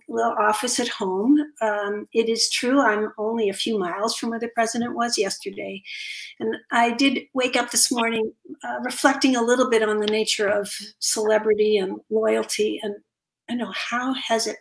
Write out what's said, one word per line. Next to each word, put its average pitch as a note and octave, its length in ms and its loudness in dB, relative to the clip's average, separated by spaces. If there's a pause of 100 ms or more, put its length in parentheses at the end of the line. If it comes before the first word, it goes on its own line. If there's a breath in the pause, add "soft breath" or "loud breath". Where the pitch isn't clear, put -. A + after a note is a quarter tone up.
little A3+ 300 0
office G#3+ 400 2
at A#3+ 80 0
home. G#3 500 2 (240)
Um, G#3 520 -2
it A3+ 160 2
is A3+ 200 0
true, C4+ 320 2
I'm G#3+ 380 0
only A3 300 0
a F#3+ 40 -4
few A3 240 -2
miles G3 400 -2
from A3+ 140 -4
where A3+ 80 -6
the A#3 100 -6
president A#3 460 -2
was A#3 240 -2
yesterday. G3 640 -6 (560 loud breath)
And A3+ 160 -2 (160)
I A#3+ 200 4
did C4 280 2 (160)
wake B3 200 0
up A#3+ 140 0
this - 220 4
morning, A3+ 420 0 (300)
uh, B3 180 -8
reflecting C4+ 540 2
a A#3 80 0
little A#3+ 260 2
bit A3 140 4
on G#3+ 160 0
the G#3 80 0
nature G#3+ 400 0
of G3+ 240 0 (260)
celebrity G#3+ 800 2
and G3 220 -2 (100)
loyalty. A3 720 0
And G#3 140 -6 (560)
I - 20 -2
know, A3 180 -4
how B3+ 420 -4
has A3+ 340 0
it - 140 -6